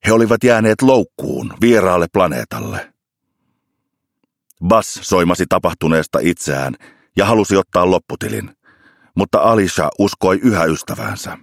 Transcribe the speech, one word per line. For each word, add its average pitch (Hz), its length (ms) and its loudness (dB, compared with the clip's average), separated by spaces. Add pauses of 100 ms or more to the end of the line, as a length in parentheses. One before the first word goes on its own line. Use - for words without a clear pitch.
He 110 60 2
olivat 113 320 2
jääneet 110 380 2
loukkuun 120 760 0
vieraalle 95 520 4
planeetalle. 90 800 -4 (1800)
Buzz 110 340 2
soimasi 87 460 0
tapahtuneesta 80 720 -2
itseään 67 520 -4 (420)
ja 98 100 2
halusi 104 300 2
ottaa 90 340 0
lopputilin, 104 640 -6 (580)
mutta 95 240 0
Alicia 92 600 2
uskoi 98 440 0
yhä 104 220 2
ystäväänsä. - 800 -8